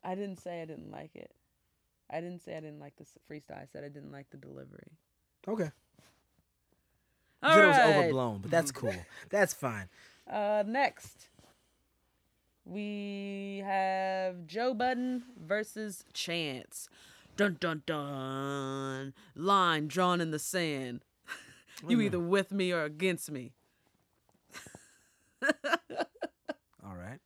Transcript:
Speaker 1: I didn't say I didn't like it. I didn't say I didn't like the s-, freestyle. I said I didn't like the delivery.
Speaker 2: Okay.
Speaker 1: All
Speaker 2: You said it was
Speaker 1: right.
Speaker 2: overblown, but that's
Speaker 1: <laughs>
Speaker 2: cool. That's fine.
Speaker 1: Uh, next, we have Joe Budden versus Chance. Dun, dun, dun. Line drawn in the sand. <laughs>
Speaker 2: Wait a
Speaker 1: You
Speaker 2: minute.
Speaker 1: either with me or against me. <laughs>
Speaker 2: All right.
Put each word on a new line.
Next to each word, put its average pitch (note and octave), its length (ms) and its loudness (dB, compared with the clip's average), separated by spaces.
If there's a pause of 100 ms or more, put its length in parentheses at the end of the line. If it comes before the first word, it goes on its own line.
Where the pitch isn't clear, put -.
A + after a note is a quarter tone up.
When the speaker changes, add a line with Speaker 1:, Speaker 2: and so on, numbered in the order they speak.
Speaker 1:
I F#3 120 -4
didn't G3 240 -8
say F3 220 -10
I D#3+ 40 -10
didn't D#3 260 -14
like D3+ 240 -16
it. G1+ 160 -18 (760)
I D#3+ 120 -6
didn't F3 200 -10
say - 160 -12
I - 40 -10
didn't D3+ 180 -14
like C#3+ 160 -18
the - 80 -20
s-, - 140 -20 (120)
freestyle. D3 320 -14
I - 100 -14
said D3 120 -12
I C#3+ 60 -12
didn't C#3+ 220 -16
like C#3 180 -16
the - 80 -20
delivery. C#3 540 -18 (560)
Speaker 2:
Okay. F#3+ 220 -2 (1700)
Speaker 1:
All C#4 60 4
Speaker 2:
You D#4+ 60 10
said D#4 80 12
it D4+ 40 12
was C#4 100 10
Speaker 1:
right. A#3+ 200 10
Speaker 2:
overblown, C3 440 2
but F3 100 -4
that's D#3+ 200 4
Speaker 1:
<laughs> - 80 -10
Speaker 2:
cool. G#2+ 140 0 (360)
That's G3 240 4
fine. G#2+ 360 -4 (400)
Speaker 1:
Uh, G#3 360 2
next, - 600 -2 (1400)
we G3+ 1000 -8
have F#3+ 840 0
Joe A#3 260 -2
Budden B3 500 0 (160)
versus G#3 640 -4 (100)
Chance. D#3 760 -4 (480)
Dun, G3 220 2
dun, D#3+ 260 -2
dun. C3+ 1300 -4 (220)
Line E3+ 520 4
drawn F3+ 340 2
in D#3+ 100 -2
the D3+ 80 -4
sand. C#3 640 -4 (240)
<laughs> - 580 -16
Speaker 2:
Wait D3+ 40 -10
a F3 40 2
Speaker 1:
You A#3+ 60 6
Speaker 2:
minute. A3 100 6
Speaker 1:
either F3+ 120 0
with F#3 320 2
me F#3+ 220 2
or E3 100 0
against D#3 480 -2
me. B2+ 220 -8 (1900)
<laughs> - 20 -4 (1400)
Speaker 2:
All F#3+ 120 -12
right. F3+ 300 -14